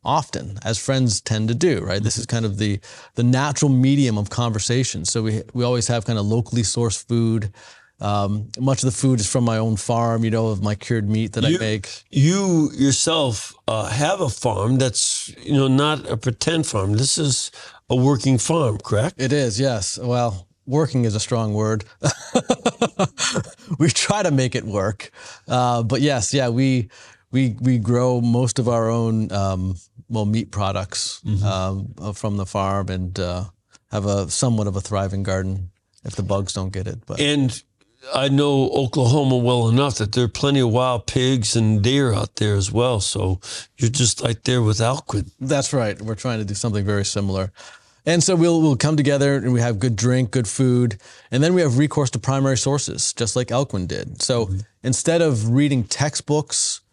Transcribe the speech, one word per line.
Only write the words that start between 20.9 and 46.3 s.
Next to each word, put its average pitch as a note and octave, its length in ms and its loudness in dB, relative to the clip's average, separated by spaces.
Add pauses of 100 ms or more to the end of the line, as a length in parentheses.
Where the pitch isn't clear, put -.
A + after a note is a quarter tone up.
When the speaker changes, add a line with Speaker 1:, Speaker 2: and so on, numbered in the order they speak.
Speaker 1:
is G#2 80 0
a G#2+ 60 -2
strong A2 340 -2
word. G#2+ 280 0 (200)
<laughs> - 560 -2 (1200)
We D#3+ 120 4
try G#3 320 -2
to F3+ 80 0
make C3 240 0
it B2 100 -4
work. G2+ 460 -4 (360)
Uh, A#2+ 360 0
but A#2+ 180 0
yes, C3+ 320 0
yeah, C3+ 160 2
we, B2+ 400 0 (420)
we, B2 300 0
we B2 180 2
grow B2 420 2
most A#2+ 380 2
of A#2 100 0
our A2+ 220 2
own, A2+ 400 0
um, F#2+ 460 -2 (320)
well, A2 160 -2
meat G#2+ 260 -2
products, G2 720 -4
Speaker 2:
Mm-hmm. G2+ 200 0
Speaker 1:
um, G2 560 -2
uh, G2+ 120 -6
from G2+ 260 -4
the F#2+ 80 -4
farm G2 420 -2
and, F#2 320 -4
uh, F2+ 240 -4 (480)
have G#2 140 -2
a G2 240 0
somewhat A2+ 360 0
of G2 100 -4
a F#2+ 40 -4
thriving G2 420 -4
garden F#2+ 480 -4 (340)
if - 120 -10
the G2+ 60 -4
bugs G2 300 -2
don't F#2+ 200 -6
get F#2+ 140 -6
it. G2 200 -8
But - 140 -8
Speaker 2:
And C#3+ 420 0 (520)
I C3+ 140 2
know C#3 420 4
Oklahoma C3 680 2
well A#2+ 300 4
enough C3 280 4
that G#2 160 -2
there B2 120 2
are A#2 40 2
plenty C#3 320 2
of A#2+ 100 4
wild B2 360 0
pigs B2+ 500 0
and A2 260 4
deer C3 300 4
out - 240 -2
there G#2 180 0
as G2 180 0
well. A#2 280 2
So F#2+ 400 -2 (380)
you're A#2 120 2
just B2 320 0
right A2+ 220 -2
there B2+ 180 2
with G#2+ 160 2
Alcuin. A2+ 520 -2 (100)
Speaker 1:
That's C3+ 320 -2
right. A2+ 300 -2
We're A2 140 -6
trying A#2+ 240 -4